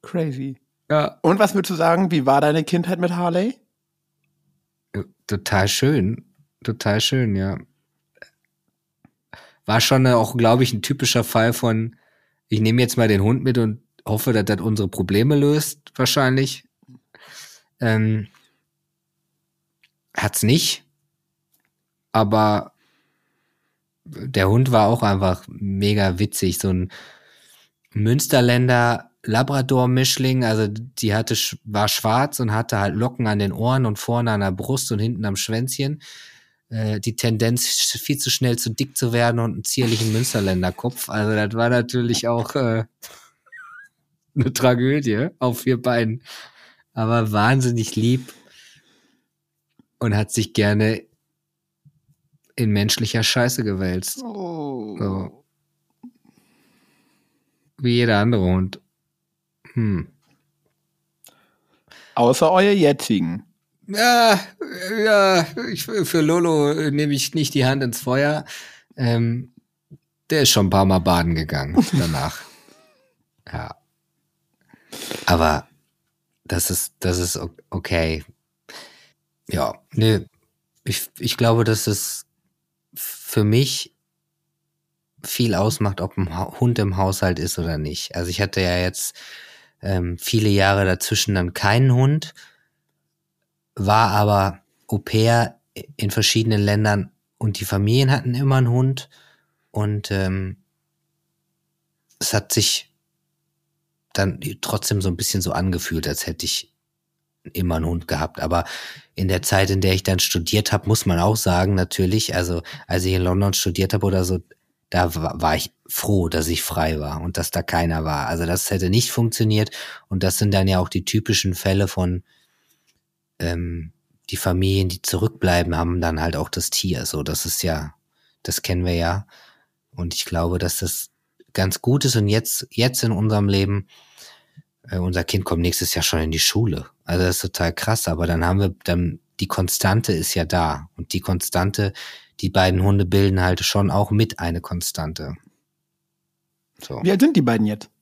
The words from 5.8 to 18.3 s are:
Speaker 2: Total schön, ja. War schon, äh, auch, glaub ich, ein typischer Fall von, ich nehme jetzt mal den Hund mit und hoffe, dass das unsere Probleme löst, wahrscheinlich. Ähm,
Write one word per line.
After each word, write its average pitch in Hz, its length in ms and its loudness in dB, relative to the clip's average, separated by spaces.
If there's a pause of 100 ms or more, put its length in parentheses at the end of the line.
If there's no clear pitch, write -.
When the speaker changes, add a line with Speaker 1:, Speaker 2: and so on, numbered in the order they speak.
Speaker 2:
Total 110 380 -2
schön, 120 340 0
ja. 95 220 -2 (2000)
War 110 160 2
schon, 131 240 4
äh, 127 60 6
auch, 117 260 2
glaub 117 240 6
ich, 127 100 2
ein 104 120 -4
typischer 127 400 0
Fall 113 300 2
von, 113 420 -2 (520)
ich 107 140 0
nehme 113 200 4
jetzt 123 160 0
mal 117 100 4
den 101 160 4
Hund 123 200 2
mit 127 140 2
und 113 240 0 (240)
hoffe, 107 280 0
dass 104 120 2
das 101 160 0
unsere 104 260 0
Probleme 101 480 0
löst, 147 600 0
wahrscheinlich. 131 680 0 (1120)
Ähm, 110 480 2 (1900)